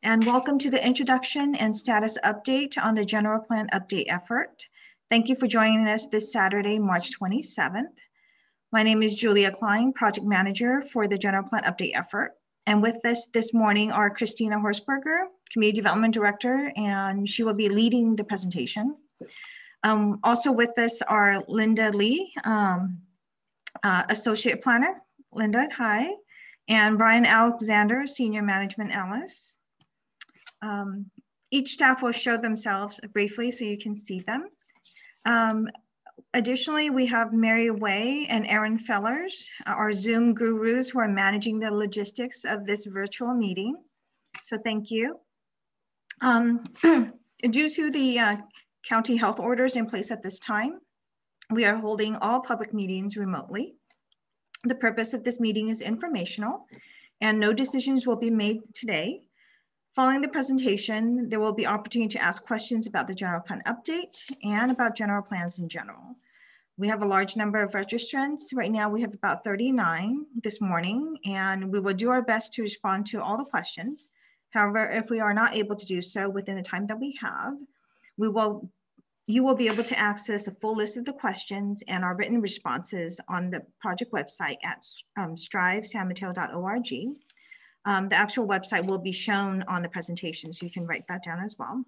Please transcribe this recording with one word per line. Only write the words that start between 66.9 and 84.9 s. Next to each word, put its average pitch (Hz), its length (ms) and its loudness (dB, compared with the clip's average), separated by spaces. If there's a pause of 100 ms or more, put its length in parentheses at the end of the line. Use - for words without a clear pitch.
a 208 40 0
large 196 300 2
number 208 260 0
of 202 100 -2
registrants. 240 720 -4 (100)
Right 220 180 -2
now 214 160 0
we 214 140 -2
have 214 100 -4
about - 320 -4
thirty-nine 220 800 0 (180)
this 208 200 -6
morning, 202 640 -2
and 190 440 -2
we 202 80 0
will 196 140 0
do 208 160 0
our 254 140 2
best 233 320 -2
to 240 80 -6
respond 202 460 -4
to 226 140 -6
all 202 140 -4
the 277 80 -4
questions. 202 640 -8 (400)
However, 208 400 2
if 220 220 -4
we 226 100 -2
are 208 140 2
not 226 200 2
able 208 220 -2
to 202 80 -12
do 180 160 -4
so 190 260 -4
within 196 300 -6
the 185 60 -8
time 185 240 -6
that 214 120 -6
we 277 220 -8
have, 269 380 -8 (580)
we 214 120 0
will, 208 420 -2 (560)
you 240 180 2
will 262 100 4
be 226 140 2
able 220 160 -2
to - 140 -4
access 208 480 -2
a 196 60 -8
full 214 220 -4
list 214 220 -2
of 240 80 -8
the 277 80 -6
questions 202 760 -6
and 185 160 -4
our 180 140 -2
written 226 240 0
responses 180 880 -6
on 180 220 -4
the 180 100 -6 (180)
project 220 320 -6
website 151 540 -6
at, - 220 -8 (320)